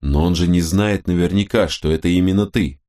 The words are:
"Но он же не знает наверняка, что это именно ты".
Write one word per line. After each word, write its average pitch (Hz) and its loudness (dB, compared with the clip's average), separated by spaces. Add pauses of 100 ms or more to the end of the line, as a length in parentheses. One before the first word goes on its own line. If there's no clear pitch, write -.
"Но 71 0
он 90 0
же 85 -2
не 87 2
знает 95 0
наверняка, 90 0
что - -4
это 80 0
именно 92 2
ты". 80 -4